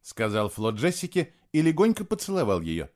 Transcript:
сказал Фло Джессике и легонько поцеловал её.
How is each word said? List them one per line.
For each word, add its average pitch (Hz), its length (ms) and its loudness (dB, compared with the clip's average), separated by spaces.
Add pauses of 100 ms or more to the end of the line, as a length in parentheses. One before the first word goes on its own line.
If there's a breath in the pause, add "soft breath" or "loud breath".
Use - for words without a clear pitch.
сказал 107 460 -2
Фло 110 220 -2
Джессике 170 600 -2 (200 soft breath)
и 156 100 4
легонько 190 420 4
поцеловал 147 560 0
её. 82 360 -4